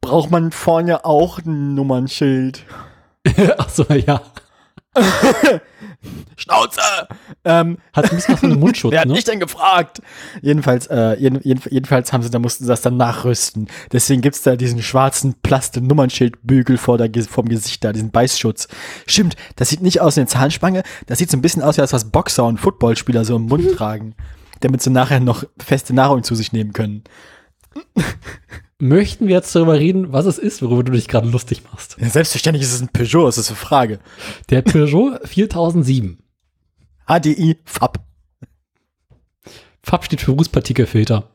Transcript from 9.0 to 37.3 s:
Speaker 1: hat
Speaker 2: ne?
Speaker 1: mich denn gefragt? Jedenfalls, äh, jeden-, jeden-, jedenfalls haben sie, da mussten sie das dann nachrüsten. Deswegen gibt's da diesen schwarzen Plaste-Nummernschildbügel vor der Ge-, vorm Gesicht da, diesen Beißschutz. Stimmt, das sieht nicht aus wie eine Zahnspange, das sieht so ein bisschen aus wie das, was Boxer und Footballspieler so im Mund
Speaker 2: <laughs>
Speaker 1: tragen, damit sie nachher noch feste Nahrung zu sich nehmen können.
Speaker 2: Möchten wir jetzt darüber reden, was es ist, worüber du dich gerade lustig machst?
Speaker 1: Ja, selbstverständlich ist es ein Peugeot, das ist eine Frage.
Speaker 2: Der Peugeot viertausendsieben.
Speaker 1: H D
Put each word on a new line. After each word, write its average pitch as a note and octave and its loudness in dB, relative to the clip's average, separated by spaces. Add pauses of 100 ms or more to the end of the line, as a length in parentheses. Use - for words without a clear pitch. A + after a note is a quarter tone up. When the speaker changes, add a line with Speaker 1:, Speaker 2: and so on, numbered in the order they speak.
Speaker 1:
hat C3 2
Speaker 2:
ne? C3+ 2
Speaker 1:
mich A#3 0
denn G#3+ -2
gefragt? F3 0 (400)
Jedenfalls, C#3 0
äh, A2+ 2
jeden-, C3+ 0
jeden-, C3 0
jedenfalls C3 0
haben B2 0
sie, A#2 -6
da A#2+ -2
mussten A#2+ -4
sie A#2+ -4
das A#2+ 2
dann B2 0
nachrüsten. A#2 -2 (240)
Deswegen B2+ 2
gibt's C#3 0
da C3 4
diesen A#2+ -2
schwarzen C3 0
Plaste-Nummernschildbügel B2+ 2
vor A#2+ 2
der A2+ 2
Ge-, A2+ -2
vorm A2+ -4
Gesicht A2+ -4
da, G#2+ 0
diesen A2 -4
Beißschutz. - -2 (380)
Stimmt, F3+ 0 (200)
das B2 -2
sieht D#3+ -6
nicht F3+ 2
aus D#3 2
wie D#3 2
eine B2+ 0
Zahnspange, D#3+ 0 (220)
das A#2 -4
sieht F3 0
so C#3+ 2
ein B2+ 0
bisschen E3+ 0
aus D3 2
wie - 0
das, C3+ 2
was A2 -2
Boxer D3 0
und A#2 0
Footballspieler A#2 0
so A2+ -2
im A2+ -2
Mund E3+ 2
Speaker 2:
<laughs> - -2
Speaker 1:
tragen, A2 -8 (460)
damit C3 0
sie C3 0
nachher C3 2
noch B2 0 (140)
feste - -2
Nahrung C3 4
zu A#2+ -4
sich A2 -4
nehmen G#2+ -2
können. G#2 -4 (1800)
Speaker 2:
Möchten F3+ 2
wir F#3 4
jetzt F3 0
darüber E3 4
reden, E3+ 0
was C#3 0
es E3 0
ist, - -4
worüber B2 2
du B2+ -2
dich A#2+ 0
gerade A#2 0
lustig - -4
machst? - -20
Speaker 1:
Ja, A#2 -2
selbstverständlich D3+ 0
ist B2+ -4
es B2 -4
ein B2+ -6
Peugeot, B2+ 2
das A#2+ 2
ist A2+ -4
eine G#2+ -8
Frage. A#2+ 0 (520)
Speaker 2:
Der C3 4
Peugeot F3 2
viertausendsieben. E3 0 (880)
Speaker 1:
H E3 4
D D3+ 0